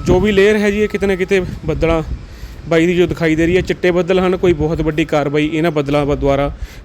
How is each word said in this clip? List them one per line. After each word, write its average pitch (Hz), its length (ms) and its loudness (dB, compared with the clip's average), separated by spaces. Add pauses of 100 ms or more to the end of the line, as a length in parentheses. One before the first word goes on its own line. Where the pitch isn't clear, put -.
ਜੋ 180 140 4
ਵੀ 208 120 2
ਲੇਅਰ 202 240 4
ਹੈ 208 140 2
ਜੀ, 208 100 -2
ਇਹ 214 80 0
ਕਿਤੇ 196 180 -4
ਨਾ 196 100 0
ਕਿਤੇ 185 240 0 (260)
ਬੱਦਲਾਂ 160 360 0 (640)
ਬਾਈ 165 180 4
ਦੀ 175 100 2
ਜੋ 175 100 4
ਦਿਖਾਈ 160 280 0
ਦੇ 165 120 2
ਰਹੀ 175 100 2
ਹੈ, 180 60 4
ਚਿੱਟੇ 180 280 0
ਬੱਦਲ 180 300 2
ਹਨ, 185 160 2
ਕੋਈ 180 180 2
ਬਹੁਤ 151 260 -2
ਵੱਡੀ 156 240 0
ਕਾਰਵਾਈ 151 480 0
ਇਹਨਾਂ 160 180 0
ਬੱਦਲਾਂ 147 360 0
ਬ-, 143 100 0
ਦੁਆਰਾ 139 340 0 (340)